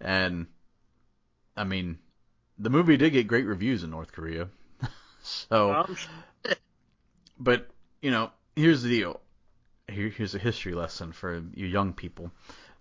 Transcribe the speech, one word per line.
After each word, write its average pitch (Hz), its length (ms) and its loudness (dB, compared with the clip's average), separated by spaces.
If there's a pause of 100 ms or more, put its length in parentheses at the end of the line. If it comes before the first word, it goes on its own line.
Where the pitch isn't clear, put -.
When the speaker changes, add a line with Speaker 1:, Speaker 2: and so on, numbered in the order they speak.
Speaker 1:
And, 92 480 -2 (1080)
I 104 60 -4
mean, 92 380 -4 (580)
the 107 120 -2
movie 160 260 6
did 147 160 6
get 123 160 4
great 117 180 2
reviews 101 380 -2
in 80 60 -8
North 80 200 -10
Korea. 82 380 -8 (340)
<laughs> 120 60 -6 (340)
So, 104 500 2
Speaker 2:
Um, 180 240 0 (1400)
Speaker 1:
but, 123 300 2 (340)
you 139 80 0
know, 113 220 0 (240)
here's 151 260 6
the 120 80 0
deal. 101 300 0 (680)
Here, 101 220 -4
here's 104 260 -6
a 98 60 -6
history 95 340 -2
lesson 85 380 -6
for 85 320 -8 (100)
you 95 120 -8
young 95 260 0
people. - 400 -12 (480)